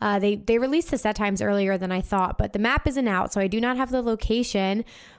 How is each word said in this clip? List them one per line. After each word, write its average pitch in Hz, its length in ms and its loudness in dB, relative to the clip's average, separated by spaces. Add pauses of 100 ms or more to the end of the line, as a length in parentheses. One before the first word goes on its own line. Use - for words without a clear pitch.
Uh, 202 180 0
they, 208 180 2
they 226 220 2
released 269 320 0
the 269 80 0
set 214 180 -2
times 202 240 0
earlier 202 380 2
than 180 120 -4
I 185 120 -2
thought, 185 340 -2
but 208 160 -2
the 202 60 -2
map 240 280 0
isn't 262 220 0
out, 190 240 0
so - 80 0
I 196 60 2
do 208 140 0
not 247 180 0
have 262 120 0
the 254 120 0
location. 220 840 0 (340)